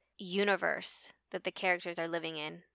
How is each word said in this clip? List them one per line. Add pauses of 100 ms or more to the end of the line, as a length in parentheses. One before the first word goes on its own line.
(180)
universe (200)
that
the
characters
are
living
in, (120)